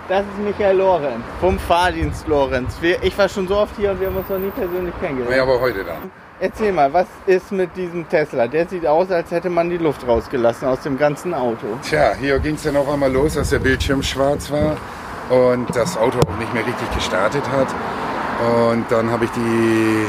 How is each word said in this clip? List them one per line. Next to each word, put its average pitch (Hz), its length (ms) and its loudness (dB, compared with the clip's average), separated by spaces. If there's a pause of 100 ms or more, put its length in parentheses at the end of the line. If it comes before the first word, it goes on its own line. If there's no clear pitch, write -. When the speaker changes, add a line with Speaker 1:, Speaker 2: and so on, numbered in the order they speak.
Speaker 1:
Das 190 140 2
ist 202 220 -6
Michael 196 340 2
Lorenz 147 440 2 (180)
vom 190 160 2
Fahrdienst 170 720 0
Lorenz. 135 540 0
Wir, 170 240 2
ich 185 120 0
war 196 120 4
schon 185 180 -4
so 196 100 0
oft 208 200 0
hier 202 160 0
und 185 80 -4
wir 190 80 -2
haben 185 80 -4
uns 190 120 -4
noch 190 120 -2
nie 196 100 -4
persönlich 180 500 -4
kennengelernt. 131 360 -2
Speaker 2:
Ja, 131 80 4
aber 127 160 2
heute 110 240 -2
dann. 85 260 -10 (300)
Speaker 1:
Erzähl 208 320 -2
mal, 143 200 4
was 180 140 4 (200)
ist 185 260 2
mit 185 240 -2
diesem 175 320 -6
Tesla? 147 400 2
Der 156 180 0
sieht 175 180 -6
aus, 165 280 4
als 170 180 -2
hätte 170 180 -2
man 170 220 0
die 175 80 -2
Luft 151 260 0
rausgelassen 117 640 2
aus 135 140 0
dem 139 180 -4
ganzen 147 340 0
Auto. 123 360 -2 (200)
Speaker 2:
Tja, 117 320 4
hier 135 200 2
ging's 151 240 -2
dann 143 120 0
auf 143 140 2
einmal 143 220 2
los, 147 220 2
dass 139 160 0
der 131 100 2
Bildschirm 131 420 2
schwarz 139 480 0
war 147 280 0 (520)
und 123 460 4
das 113 200 0
Auto 120 220 2
auch - 220 2
nicht 117 120 -6
mehr 113 140 -2
richtig 117 260 -4
gestartet 107 600 0
hat. 135 160 2 (1000)
Und 117 240 0
dann 113 220 2
hab 117 100 0
ich 113 80 0
die 113 760 2